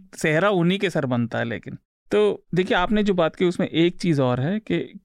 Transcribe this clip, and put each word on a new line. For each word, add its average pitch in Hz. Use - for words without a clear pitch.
सेहरा 165
उन्हीं 185
के 202
सर 156
बनता 117
है। 117
लेकिन 117
तो 208
देखिए, 185
आपने 208
जो 202
बात 165
की 185
उसमें -
एक 170
चीज़ 151
और 127
है 175
कि -